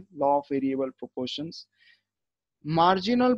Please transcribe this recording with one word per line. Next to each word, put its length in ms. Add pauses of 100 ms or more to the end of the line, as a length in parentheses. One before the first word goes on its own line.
(160)
law 160
of 200
variable 420
proportions, 680 (1000)
मार्जिनल 720